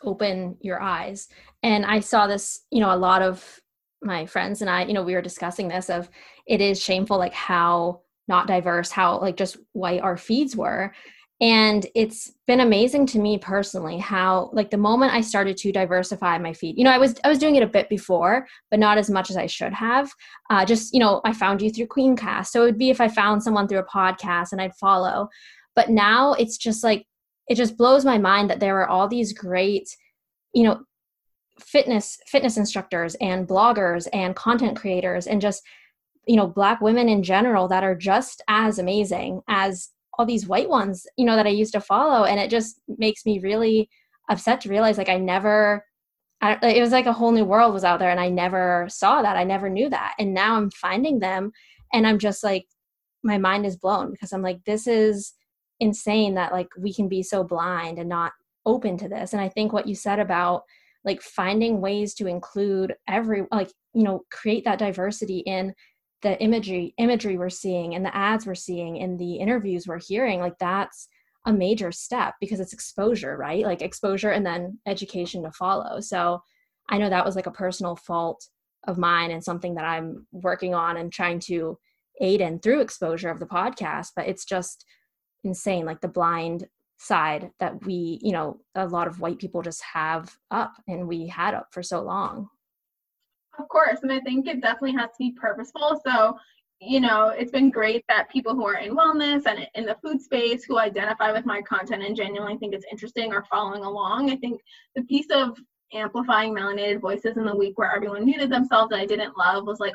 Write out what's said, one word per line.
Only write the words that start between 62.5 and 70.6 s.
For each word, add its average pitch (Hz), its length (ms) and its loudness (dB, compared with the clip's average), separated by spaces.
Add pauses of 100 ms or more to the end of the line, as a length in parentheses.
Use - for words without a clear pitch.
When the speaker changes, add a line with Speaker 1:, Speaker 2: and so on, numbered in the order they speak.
Speaker 1:
every, 214 420 -2
like, 202 220 -2 (200)
you 220 120 2
know, 190 260 0
create 214 340 -2
that 202 140 0
diversity 196 600 -4
in 190 360 -6 (480)
the 202 180 -2
imagery, 196 580 -2
imagery 226 380 0
we're 180 140 -4
seeing, 175 440 -6
in 185 100 -4
the - 120 -6
ads 214 300 0
we're 185 80 -8
seeing, 170 440 -8
in 180 180 -6
the 175 180 -8
interviews 196 540 -4
we're 170 100 -8
hearing, 202 400 -4
like, 175 220 -6